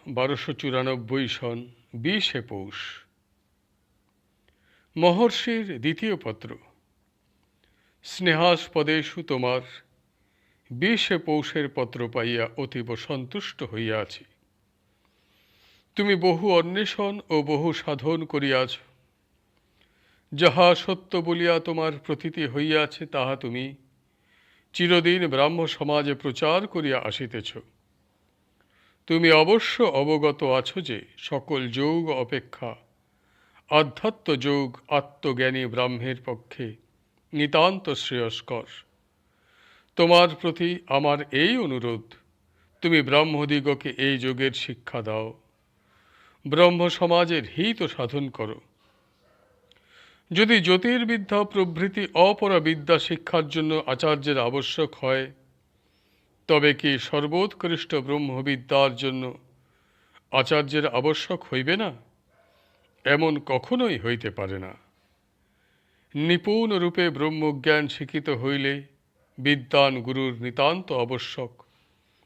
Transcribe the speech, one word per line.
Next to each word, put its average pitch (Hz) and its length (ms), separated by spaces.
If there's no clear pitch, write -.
বারোশো 135 440
চুরানব্বই 127 760
সন 120 400
বিশে 143 460
পৌষ। - 640
মহর্ষির 196 840
দ্বিতীয় 165 360
পত্র। 113 420
স্নেহাস্পদেষু 160 1200
তোমার 127 380
বিশে 180 480
পৌষের 151 560
পত্র 120 340
পাইয়া 117 480
অতীব 123 400
সন্তুষ্ট 139 640
হইয়া 110 380
আছি। - 240
তুমি 202 180
বহু 180 380
অন্বেষণ 196 680
ও 156 120
বহু 151 300
সাধন 156 520
করিয়াছ। 135 540
যাহা 170 400
সত্য 185 440
বলিয়া 170 420
তোমার 160 320
প্রতীতি 156 540
হইয়াছে, 151 600
তাহা 135 300
তুমি 127 380
চিরদিন 175 560
ব্রাহ্ম 151 380
সমাজে 147 480
প্রচার 156 520
করিয়া 147 320
আসিতেছ। 113 540
তুমি 165 240
অবশ্য 180 520
অবগত 147 600
আছো 131 380
যে 135 240
সকল 135 500
যোগ 156 420
অপেক্ষা 127 680
আধ্যাত্ম 156 680
যোগ 135 520
আত্মজ্ঞানী 131 800
ব্রাহ্মের 123 580
পক্ষে 117 500
নিতান্ত 160 580
শ্রেয়স্কর। 120 760
তোমার 175 320
প্রতি 175 460
আমার 143 320
এই 170 260
অনুরোধ, 120 580
তুমি 165 220
ব্রাহ্মদিগকে 147 840
এই 135 300
যোগের 131 340
শিক্ষা - 500
দাও, 110 380
ব্রহ্ম 175 420
সমাজের 170 540
হিত 208 260
সাধন 139 480
করো। 110 300
যদি 214 280
জ্যোতির্বিদ্যা 208 840
প্রভৃতি 190 720
অপরা 196 460
বিদ্যা 156 380
শিক্ষার 160 500
জন্য 156 380
আচার্যের 139 520
আবশ্যক 135 560
হয়, 131 380
তবে 147 260
কি 139 240
সর্বোৎকৃষ্ট 165 960
ব্রহ্মবিদ্যার 135 1000
জন্য 131 420
আচার্যের 147 560
আবশ্যক 147 640
হইবে 135 240
না? 175 320
এমন 147 360
কখনোই 190 580
হইতে 113 320
পারে 98 280
না। 92 180
নিপুণ 180 580
রূপে 175 380
ব্রহ্মজ্ঞান 151 800
শিখিত 151 420
হইলে 139 520
বিদ্বান 135 640
গুরুর 127 400
নিতান্ত 143 500
আবশ্যক। 123 720